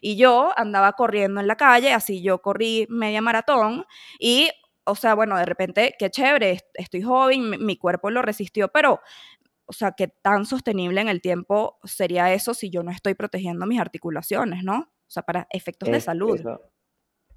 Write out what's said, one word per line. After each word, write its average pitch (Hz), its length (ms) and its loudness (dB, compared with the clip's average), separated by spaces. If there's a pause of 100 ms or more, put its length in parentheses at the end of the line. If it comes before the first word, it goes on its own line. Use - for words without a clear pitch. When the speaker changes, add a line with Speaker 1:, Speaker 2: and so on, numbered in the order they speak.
Speaker 1:
Y 202 160 -4
yo 254 400 4
andaba 202 360 2
corriendo 202 460 0
en 202 80 -2
la 220 80 0
calle, 254 380 6
así 202 280 -4
yo 185 200 0
corrí 220 480 -2
media 214 320 -2
maratón 233 640 0 (340)
y, 262 300 4 (360)
o 202 100 0
sea, 220 200 2
bueno, 208 220 0
de 175 80 2
repente, 185 520 0
qué 196 120 -2
chévere, 262 420 2
est-, 180 220 -6
estoy 180 300 -8
joven, 254 460 2
mi, 202 80 -4
mi 208 200 -2
cuerpo 180 320 -2
lo 240 120 0
resistió, 208 460 -2
pero, 294 320 4 (680)
o - 60 -18
sea, 196 220 -4
qué - 160 -4
tan 202 360 0
sostenible 196 540 -2
en 220 80 0
el 185 140 -2
tiempo 185 640 -2
sería 180 480 0
eso 202 200 -2
si 208 160 -8
yo 175 140 -4
no 175 80 -8
estoy 190 220 -4
protegiendo 185 520 -6
mis 233 140 0
articulaciones, 175 840 -4
¿no? 196 180 -2
O - 300 -14
sea, - 140 -10
para 170 280 -6
efectos - 380 -8
de 117 100 2
Speaker 2:
Es-, 113 40 -4
Speaker 1:
salud. 180 340 -2
Speaker 2:
eso, 120 220 -10 (760)